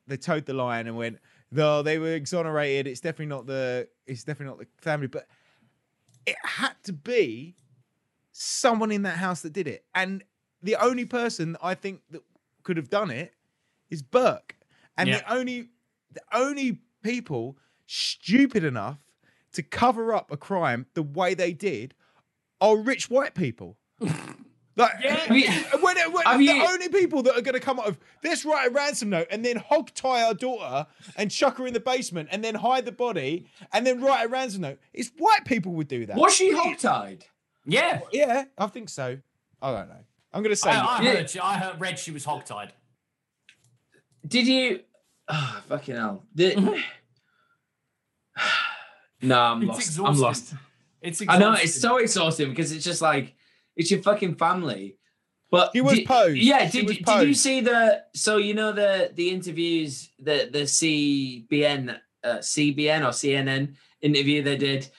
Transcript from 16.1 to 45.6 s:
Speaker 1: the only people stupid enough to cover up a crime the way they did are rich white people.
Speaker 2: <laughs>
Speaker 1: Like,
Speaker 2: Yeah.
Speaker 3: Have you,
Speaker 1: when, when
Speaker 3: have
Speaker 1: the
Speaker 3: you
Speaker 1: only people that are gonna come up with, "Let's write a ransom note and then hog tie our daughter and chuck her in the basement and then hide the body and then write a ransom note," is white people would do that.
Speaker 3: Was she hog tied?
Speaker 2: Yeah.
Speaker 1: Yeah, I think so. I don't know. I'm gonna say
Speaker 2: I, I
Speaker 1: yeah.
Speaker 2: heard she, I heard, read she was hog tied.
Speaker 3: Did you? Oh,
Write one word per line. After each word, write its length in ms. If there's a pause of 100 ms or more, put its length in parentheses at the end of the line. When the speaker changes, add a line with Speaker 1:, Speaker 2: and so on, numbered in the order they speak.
Speaker 1:
the 80 (100)
only 480 (240)
people 540 (300)
stupid 760
enough 360 (520)
to 120
cover 500
up 180
a 60
crime 560
the 100
way 300
they 180
did 420 (680)
are 160
rich 320
white 240
people. 440 (220)
Speaker 2:
<laughs> 80 (720)
Speaker 1:
Like, 160 (100)
Speaker 2:
Yeah. 140
Speaker 3:
Have 180
you, 160 (300)
Speaker 1:
when, 160 (160)
when 120
Speaker 3:
have 140
Speaker 1:
the 60
Speaker 3:
you 200
Speaker 1:
only 220
people 360
that 140
are 40
gonna 180
come 180
up 100
with, 100 (260)
"Let's 220
write 240
a 40
ransom 360
note 200
and 140
then 140
hog 360
tie 300
our 100
daughter 540 (300)
and 120
chuck 280
her 100
in 60
the 80
basement 500
and 100
then 140
hide 300
the 80
body 540 (260)
and 120
then 160
write 220
a 60
ransom 320
note," 180 (140)
is 240
white 260
people 300
would 160
do 160
that. 100
Speaker 3:
Was 180
she 200
hog 240
tied? 480 (400)
Speaker 2:
Yeah. 340 (140)
Speaker 1:
Yeah, 320 (120)
I 100
think 200
so. 300 (440)
I 120
don't 160
know. 140 (280)
I'm 100
gonna 140
say 140
Speaker 2:
I, 160 (140)
I 20
Speaker 1:
yeah. 140
Speaker 2:
heard 140
she, 120
I 160
heard, 240
read 180
she 120
was 120
hog 220
tied. 260 (1500)
Speaker 3:
Did 220
you? 320 (480)
Oh, 400